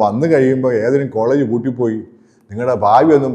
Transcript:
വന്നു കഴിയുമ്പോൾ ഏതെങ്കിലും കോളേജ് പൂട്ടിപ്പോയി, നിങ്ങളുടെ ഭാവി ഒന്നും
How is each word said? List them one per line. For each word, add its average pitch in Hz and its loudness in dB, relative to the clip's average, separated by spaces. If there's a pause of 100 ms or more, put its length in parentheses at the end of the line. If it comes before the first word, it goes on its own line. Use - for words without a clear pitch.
വന്നു 113 0
കഴിയുമ്പോൾ 131 2 (100)
ഏതെങ്കിലും 135 0
കോളേജ് 127 0
പൂട്ടിപ്പോയി, 120 -4 (520)
നിങ്ങളുടെ 120 -4
ഭാവി 127 4
ഒന്നും 135 0